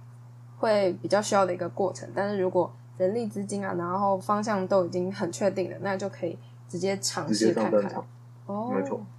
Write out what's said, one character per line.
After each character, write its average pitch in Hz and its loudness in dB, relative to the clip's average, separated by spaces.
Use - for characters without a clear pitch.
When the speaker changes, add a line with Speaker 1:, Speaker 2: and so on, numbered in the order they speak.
Speaker 1:
会 208 4
比 - -6
较 202 4
需 208 -2
要 196 6
的 180 -2
一 180 -4
个 175 -4
过 - 0
程。 - -12
但 202 0
是 202 0
如 185 2
果 180 2
人 185 2
力 240 0
资 202 -6
金 202 -4
啊， 190 -4
然 175 -2
后 196 2
方 208 0
向 196 0
都 190 4
已 170 -4
经 185 -2
很 185 -2
确 202 2
定 190 -2
了， - -10
那 196 -2
就 196 -4
可 - -8
以 165 -6
直 175 -10
接 196 0
尝 - -2
试 107 4
看 107 0
看。 - -
Speaker 2:
直 104 6
接 101 6
上 - -
战 98 -4
场。 - -8
Speaker 1:
哦。 214 -4
Speaker 2:
没 98 0
错， - -6